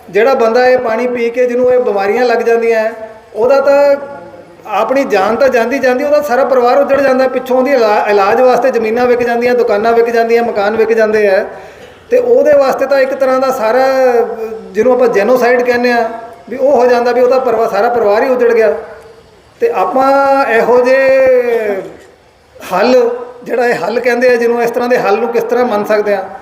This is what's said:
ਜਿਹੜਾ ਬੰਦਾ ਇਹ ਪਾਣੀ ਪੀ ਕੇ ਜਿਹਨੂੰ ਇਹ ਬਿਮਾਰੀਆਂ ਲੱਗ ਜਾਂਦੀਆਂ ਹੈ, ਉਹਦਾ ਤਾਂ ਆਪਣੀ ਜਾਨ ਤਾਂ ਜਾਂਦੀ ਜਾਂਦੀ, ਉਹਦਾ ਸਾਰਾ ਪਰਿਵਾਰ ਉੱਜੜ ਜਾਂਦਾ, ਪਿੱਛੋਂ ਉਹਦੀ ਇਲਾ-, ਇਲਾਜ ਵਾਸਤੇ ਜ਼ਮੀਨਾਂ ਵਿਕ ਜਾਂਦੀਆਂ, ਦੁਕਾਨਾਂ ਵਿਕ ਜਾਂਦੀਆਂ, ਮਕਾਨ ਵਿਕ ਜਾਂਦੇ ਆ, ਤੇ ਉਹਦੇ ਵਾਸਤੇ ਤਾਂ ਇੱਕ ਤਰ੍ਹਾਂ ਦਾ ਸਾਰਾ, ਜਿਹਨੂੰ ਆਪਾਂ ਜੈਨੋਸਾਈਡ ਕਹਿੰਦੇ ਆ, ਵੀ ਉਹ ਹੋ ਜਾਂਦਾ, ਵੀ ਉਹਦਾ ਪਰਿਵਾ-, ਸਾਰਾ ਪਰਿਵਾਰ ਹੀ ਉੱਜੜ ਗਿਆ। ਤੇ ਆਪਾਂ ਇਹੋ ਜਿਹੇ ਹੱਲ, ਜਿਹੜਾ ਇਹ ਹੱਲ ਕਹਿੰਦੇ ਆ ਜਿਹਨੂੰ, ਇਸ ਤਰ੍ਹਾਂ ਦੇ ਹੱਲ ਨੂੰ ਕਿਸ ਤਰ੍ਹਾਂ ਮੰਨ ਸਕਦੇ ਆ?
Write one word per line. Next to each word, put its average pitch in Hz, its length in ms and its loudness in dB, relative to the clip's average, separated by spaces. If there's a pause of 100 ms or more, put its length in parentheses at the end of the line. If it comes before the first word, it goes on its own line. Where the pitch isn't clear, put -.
(100)
ਜਿਹੜਾ 226 240 0
ਬੰਦਾ 233 320 0
ਇਹ 254 120 2
ਪਾਣੀ 240 280 -4
ਪੀ 247 240 -4
ਕੇ 247 160 -2
ਜਿਹਨੂੰ 247 260 0
ਇਹ 247 60 2
ਬਿਮਾਰੀਆਂ 208 460 -2
ਲੱਗ 233 140 0
ਜਾਂਦੀਆਂ 226 420 0
ਹੈ, 220 120 -4 (420)
ਉਹਦਾ 269 260 2
ਤਾਂ 285 360 2 (720)
ਆਪਣੀ 226 380 -2
ਜਾਨ 202 320 0
ਤਾਂ 262 120 2
ਜਾਂਦੀ 247 300 -2
ਜਾਂਦੀ, 254 260 0
ਉਹਦਾ 294 180 2
ਸਾਰਾ 262 220 0
ਪਰਿਵਾਰ 254 340 2
ਉੱਜੜ 277 220 2
ਜਾਂਦਾ, 262 280 0
ਪਿੱਛੋਂ 247 280 -2
ਉਹਦੀ 262 160 0
ਇਲਾ-, 220 380 2
ਇਲਾਜ 208 300 2
ਵਾਸਤੇ 254 300 2
ਜ਼ਮੀਨਾਂ 226 360 -2
ਵਿਕ 240 160 2
ਜਾਂਦੀਆਂ, 240 320 0
ਦੁਕਾਨਾਂ 220 380 0
ਵਿਕ 233 180 2
ਜਾਂਦੀਆਂ, 233 320 0
ਮਕਾਨ 208 340 -2
ਵਿਕ 220 160 0
ਜਾਂਦੇ 214 360 2
ਆ, 196 160 2 (680)
ਤੇ 254 80 2
ਉਹਦੇ 269 340 2
ਵਾਸਤੇ 269 340 2
ਤਾਂ 277 140 0
ਇੱਕ 262 140 -2
ਤਰ੍ਹਾਂ 262 260 0
ਦਾ 262 100 0
ਸਾਰਾ, 233 360 0 (840)
ਜਿਹਨੂੰ 226 200 2
ਆਪਾਂ 247 160 2
ਜੈਨੋਸਾਈਡ 247 540 2
ਕਹਿੰਦੇ 247 300 0
ਆ, 226 160 0 (420)
ਵੀ 233 60 -10
ਉਹ 269 200 2
ਹੋ 247 100 2
ਜਾਂਦਾ, 240 260 2
ਵੀ 240 80 0
ਉਹਦਾ 254 180 2
ਪਰਿਵਾ-, 226 320 -2
ਸਾਰਾ 202 180 0
ਪਰਿਵਾਰ 220 340 0
ਹੀ 269 60 0
ਉੱਜੜ 240 240 0
ਗਿਆ। 220 220 2 (880)
ਤੇ - 100 0
ਆਪਾਂ 269 840 0
ਇਹੋ 226 320 2
ਜਿਹੇ 254 1000 2 (880)
ਹੱਲ, 233 380 2 (340)
ਜਿਹੜਾ 247 220 -2
ਇਹ 240 80 0
ਹੱਲ 233 260 -4
ਕਹਿੰਦੇ 247 280 0
ਆ 247 80 4
ਜਿਹਨੂੰ, 240 260 0
ਇਸ 233 80 -2
ਤਰ੍ਹਾਂ 240 180 -4
ਦੇ 240 100 2
ਹੱਲ 202 200 0
ਨੂੰ 233 100 -2
ਕਿਸ 233 140 -2
ਤਰ੍ਹਾਂ 247 220 -2
ਮੰਨ 208 200 -2
ਸਕਦੇ 208 300 0
ਆ? 190 80 -4 (200)